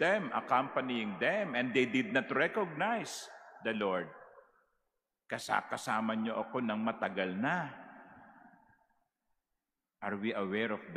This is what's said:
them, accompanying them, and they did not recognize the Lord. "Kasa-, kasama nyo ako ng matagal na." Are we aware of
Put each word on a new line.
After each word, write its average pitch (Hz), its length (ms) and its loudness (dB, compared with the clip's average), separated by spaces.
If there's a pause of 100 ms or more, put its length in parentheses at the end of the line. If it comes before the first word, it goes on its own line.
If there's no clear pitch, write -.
them, 165 320 2
accompanying 127 880 0
them, 175 340 2
and 123 160 0
they 127 140 6
did 117 260 2
not 127 220 2
recognize 175 960 0 (320)
the 110 160 0
Lord. 92 320 2 (1200)
"Kasa-, 110 400 0
kasama 110 480 0
nyo 110 240 0
ako 127 180 -4
ng 110 220 0
matagal 98 560 0
na." 147 320 0 (2250)
Are 101 160 -2
we 110 160 -2
aware 107 400 0
of 101 100 -6 (140)